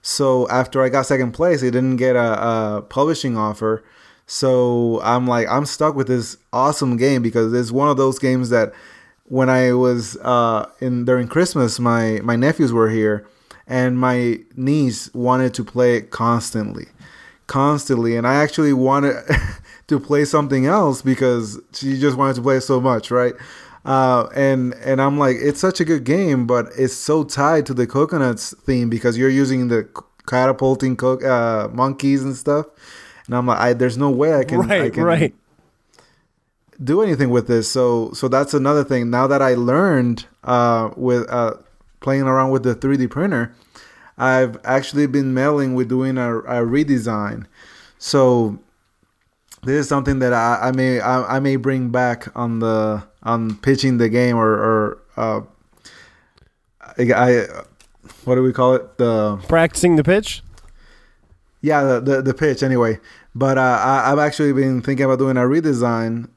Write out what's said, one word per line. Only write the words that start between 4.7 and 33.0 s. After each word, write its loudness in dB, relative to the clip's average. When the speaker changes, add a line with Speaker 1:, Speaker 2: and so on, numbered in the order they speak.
Speaker 1:
I'm 0
like, 0
"I'm -2
stuck -2
with -2
this -4
awesome 0
game," 2
because 0
it's -2
one 2
of 2
those 0
games 0
that 2
when 0
I 2
was, 0
uh, 0
in, -4
during 0
Christmas, 0
my, 0
my -2
nephews 2
were 2
here 0
and 0
my 0
niece -2
wanted 0
to -6
play 2
it -6
constantly, -4
constantly. 0
And -2
I 2
actually 0
wanted 2
<laughs> -20
to 0
play 0
something 0
else 0
because 0
she -4
just 0
wanted 0
to -6
play 2
it -2
so 0
much, -2
right? 2
Uh, 2
and, 0
and -2
I'm 0
like, 2
"It's 0
such 0
a 0
good 0
game, 0
but 0
it's 0
so 0
tied 0
to -6
the 0
coconuts -2
theme 0
because 0
you're 2
using 0
the 0
c-, -14
catapulting 0
co-, 0
uh, 0
monkeys 0
and -6
stuff." -2